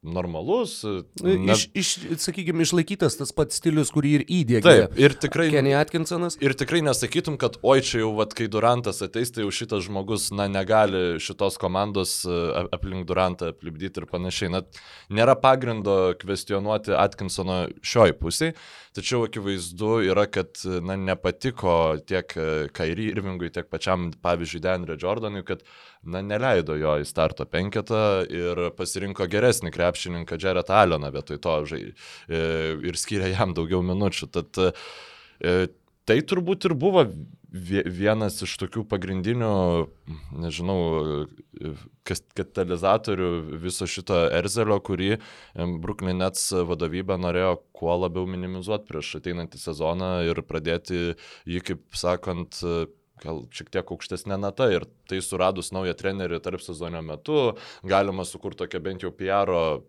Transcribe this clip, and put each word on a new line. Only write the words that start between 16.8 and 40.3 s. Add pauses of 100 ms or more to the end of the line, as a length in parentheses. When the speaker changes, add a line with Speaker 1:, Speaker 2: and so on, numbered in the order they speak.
Speaker 1:
Atkinsono (180)
šioj
pusėj, (420)
tačiau
akivaizdu
yra,
kad,
na,
nepatiko (240)
tiek,
e, (240)
Kyrie
Irvingui,
tiek
pačiam,
pavyzdžiui,
DeAndre
Jordanui,
kad, (380)
na,
neleido
jo
į
starto
penketą
ir
pasirinko
geresnį
krepšininką
Jared
Alleną
vietoj
to (140)
žai-, (340)
e, (400)
ir
skyrė
jam
daugiau
minučių.
Tad, (760)
e, (400)
tai
turbūt
ir
buvo
vie-,
vienas
iš
tokių
pagrindinių, (880)